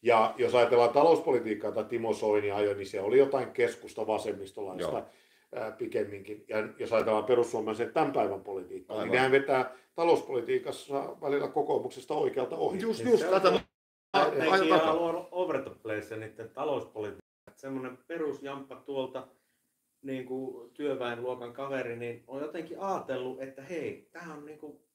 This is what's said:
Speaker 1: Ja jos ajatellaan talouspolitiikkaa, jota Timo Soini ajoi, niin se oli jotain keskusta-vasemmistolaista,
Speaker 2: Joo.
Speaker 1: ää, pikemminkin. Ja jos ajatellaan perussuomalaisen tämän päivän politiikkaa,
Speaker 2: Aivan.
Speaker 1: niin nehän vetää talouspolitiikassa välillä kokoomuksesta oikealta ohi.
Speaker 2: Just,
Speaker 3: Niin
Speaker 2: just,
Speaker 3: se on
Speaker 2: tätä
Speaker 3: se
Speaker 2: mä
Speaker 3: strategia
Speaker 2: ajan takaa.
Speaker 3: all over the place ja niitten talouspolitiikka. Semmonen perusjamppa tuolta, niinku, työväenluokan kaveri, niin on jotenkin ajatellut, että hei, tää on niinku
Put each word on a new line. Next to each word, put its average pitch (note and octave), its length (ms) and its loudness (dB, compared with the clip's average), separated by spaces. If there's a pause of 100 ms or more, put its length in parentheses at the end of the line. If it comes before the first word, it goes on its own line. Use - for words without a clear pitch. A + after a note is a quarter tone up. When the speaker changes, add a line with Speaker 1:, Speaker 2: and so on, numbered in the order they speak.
Speaker 1:
Ja G3 360 6
jos A#2 160 2
ajatellaan A#2+ 380 6
talouspolitiikkaa, C3+ 760 4
jota G#2+ 160 -4
Timo A2+ 300 -2
Soini G#2 360 2
ajoi, G2+ 240 0
niin G2 120 -8
se G2 140 -6
oli A2 180 4
jotain C3+ 320 4
keskusta-vasemmistolaista, G2+ 1500 -4
Speaker 2:
Joo. - 80 -8 (480)
Speaker 1:
ää, A2+ 160 -6
pikemminkin. G#2 800 -6
Ja G#2+ 200 -2 (100)
jos A#2 140 -4
ajatellaan G#2+ 320 2
perussuomalaisen A2+ 680 0
tämän D3+ 200 2
päivän G2 280 0
politiikkaa, F#2+ 560 -8
Speaker 2:
Aivan. F#2+ 120 -4
Speaker 1:
niin A#2 60 0
nehän B2+ 180 4
vetää C3+ 420 2 (200)
talouspolitiikassa C#3 1300 0
välillä C#3+ 280 0
kokoomuksesta C3+ 680 -2
oikealta C#3+ 420 -2
ohi. E3 240 -2
Speaker 2:
Just, A3+ 200 -2
Speaker 3:
Niin B3 100 2
Speaker 2:
just, A3 120 6
Speaker 3:
se E3 60 0
on F#3 140 4
Speaker 2:
tätä F#3 60 8
Speaker 3:
se - 60 6
Speaker 2:
mä - 60 4 (560)
Speaker 3:
strategia D#3+ 360 4
Speaker 2:
ajan F#3+ 160 6
takaa. E3 220 6
Speaker 3:
all E3+ 400 0
over D#3+ 320 -2
the - 80 -12 (120)
place G#2+ 320 -6
ja A2 60 -10
niitten A2 300 -14
talouspolitiikka. A2+ 760 -6 (280)
Semmonen C3 500 -10
perusjamppa C#3 680 -8
tuolta, C3 500 -8 (760)
niinku, C3 720 -8
työväenluokan A#2+ 800 -6
kaveri, C3 440 -6
niin A#2 300 -10
on C3+ 160 -8
jotenkin E3 380 -10
ajatellut, C3 640 -6
että C3+ 200 -14
hei, D#3+ 500 -10
tää E3 240 -14
on D3 100 -18
niinku D3+ 340 -18 (140)